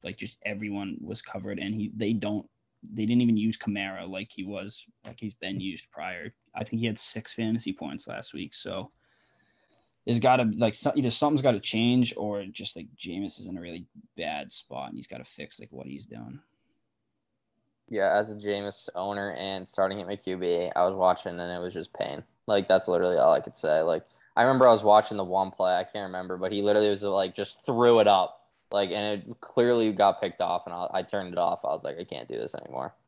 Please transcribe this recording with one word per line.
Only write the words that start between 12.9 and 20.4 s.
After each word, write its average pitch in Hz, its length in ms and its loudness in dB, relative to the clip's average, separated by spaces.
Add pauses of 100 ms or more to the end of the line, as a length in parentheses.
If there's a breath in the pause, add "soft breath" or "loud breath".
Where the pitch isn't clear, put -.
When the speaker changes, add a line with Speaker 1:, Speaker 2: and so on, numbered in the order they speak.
Speaker 1:
Jameis 92 460 -8
is 90 60 -14
in 92 100 -10
a 87 60 -10
really 87 240 -12 (320)
bad 76 340 -8
spot, 65 360 -10
and - 100 -12
he's - 80 -12
gotta - 180 -14
fix, - 360 -16
like, - 120 -20
what 65 140 -14
he's 69 180 -14
doing. 58 360 -16 (1500)
Speaker 2:
Yeah, 98 280 2
as 107 140 0
a 104 60 -12
Jameis 101 580 -6
owner 101 380 -4
and 95 360 -6
starting 98 320 -2
at 87 60 -10
my 101 100 -6
Q 92 220 -6
B, 87 360 0